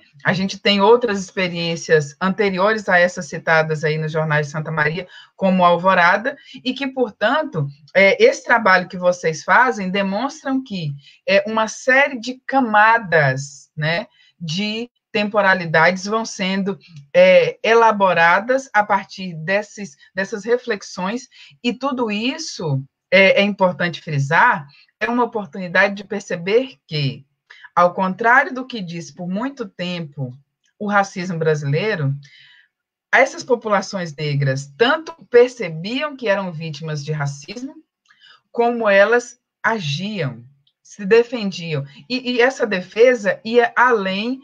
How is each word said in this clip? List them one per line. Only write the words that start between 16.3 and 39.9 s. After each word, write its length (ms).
é, 480
elaboradas 1120
a 80
partir 500
desses, 640
dessas 320
reflexões, 840
e 100
tudo 380
isso, 720
é, 280
é 20
importante 580
frisar, 680
é 100
uma 140
oportunidade 720
de 80
perceber 760
que, 360
ao 180
contrário 580
do 140
que 140
diz 320
por 160
muito 400
tempo 680
o 80
racismo 500
brasileiro, 720
essas 320
populações 720
negras 500
tanto 380
percebiam 880
que 120
eram 220
vítimas 540
de 80
racismo, 640
como 380
elas 500
agiam, 800